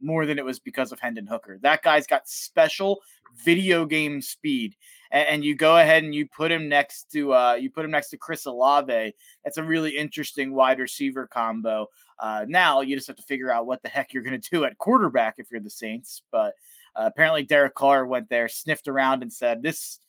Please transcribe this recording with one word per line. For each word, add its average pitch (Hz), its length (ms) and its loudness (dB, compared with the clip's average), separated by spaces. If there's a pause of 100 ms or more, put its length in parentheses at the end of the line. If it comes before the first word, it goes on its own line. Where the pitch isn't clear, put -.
more 156 260 -2
than 147 100 -2
it 143 80 -6
was 127 140 -8
because 131 320 -6
of 127 80 -16
Hendon 113 300 -8
Hooker. 101 340 -10
That 151 200 4
guy's 151 260 4
got - 180 0
special 196 760 0 (440)
video 170 420 4
game 147 340 -2
speed. 131 540 -4 (380)
A-, 147 180 2
and 151 140 -2
you 147 100 0
go 160 240 6
ahead 160 240 8
and 156 100 -8
you 147 140 -4
put 160 240 -4
him 160 180 -4
next 143 440 -2
to, 143 200 0
uh, 123 220 6
you 131 160 -4
put 160 140 -6
him 156 80 -8
next 147 180 -2
to 147 60 -16
Chris - 300 -10
Olave. 127 680 2 (300)
That's 143 140 -8
a 160 40 -6
really 160 340 -2
interesting 143 580 -6
wide 131 260 4
receiver 131 480 -6
combo. 113 580 -4 (320)
Uh, 107 300 -6
now 156 320 2
you 135 160 -4
just 135 100 -10
have 139 80 -16
to - 80 -20
figure 131 300 -4
out 117 140 -2
what 127 160 -6
the 120 60 -10
heck - 240 -6
you're 127 120 -6
gonna 127 140 -6
do 156 260 -2
at 127 120 -4
quarterback 123 640 0
if 120 140 -16
you're 117 80 -8
the 104 100 -14
Saints. - 520 -12 (100)
But, 107 220 -2 (420)
uh, 110 100 -4
apparently 156 380 2
Derek 143 320 4
Carr 139 300 4
went 123 220 -2
there, 117 200 0
sniffed - 400 -6
around, 131 340 2
and 117 100 -12
said, 120 300 -2
"This, - 460 -6